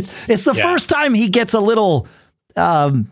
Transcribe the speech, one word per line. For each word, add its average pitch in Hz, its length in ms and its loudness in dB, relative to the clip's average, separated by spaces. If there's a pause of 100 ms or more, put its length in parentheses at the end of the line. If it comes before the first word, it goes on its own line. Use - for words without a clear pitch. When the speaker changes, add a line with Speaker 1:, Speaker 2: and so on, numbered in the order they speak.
(280)
Speaker 1:
It's 220 160 0
the 269 100 2
Speaker 2:
Yeah. 214 100 0
Speaker 1:
first 349 260 0
time 294 240 0
he 220 160 0
gets 226 240 0
a 226 60 2
little, 202 480 0 (480)
um, 147 560 0